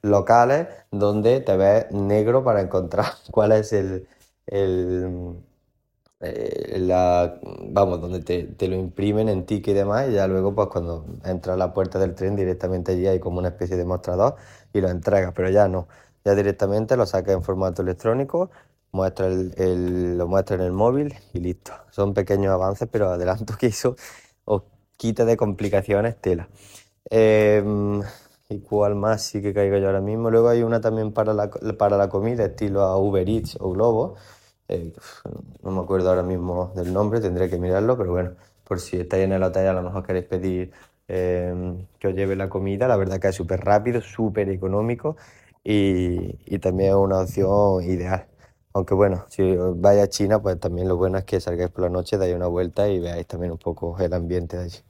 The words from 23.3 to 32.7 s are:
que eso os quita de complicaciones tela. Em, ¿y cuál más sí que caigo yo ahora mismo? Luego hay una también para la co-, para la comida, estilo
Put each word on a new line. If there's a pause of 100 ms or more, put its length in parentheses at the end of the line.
que
eso (500)
os (340)
quita
de
complicaciones
tela. (600)
Em, (480)
¿y
cuál
más
sí
que
caigo
yo
ahora
mismo?
Luego
hay
una
también
para
la
co-, (180)
para
la
comida,
estilo